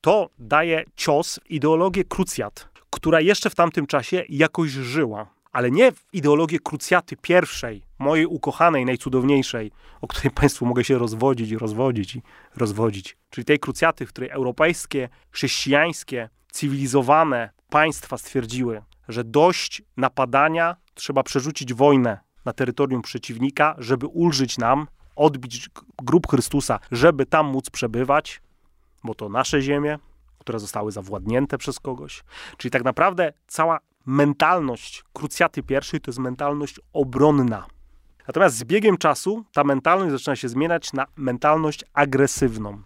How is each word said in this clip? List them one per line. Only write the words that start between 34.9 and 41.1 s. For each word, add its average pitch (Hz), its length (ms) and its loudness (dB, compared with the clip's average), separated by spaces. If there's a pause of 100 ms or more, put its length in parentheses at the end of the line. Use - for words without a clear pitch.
Krucjaty 156 500 -2
pierwszej 139 380 -4
to 135 100 -10
jest 120 80 -10
mentalność 143 600 -4 (140)
obronna. 131 720 2 (640)
Natomiast 160 280 4
z 120 80 -8
biegiem 190 340 4
czasu 196 560 0
ta 147 100 2
mentalność 160 480 2
zaczyna 135 240 -2
się 123 140 -8
zmieniać 160 440 -2
na 131 120 -2 (100)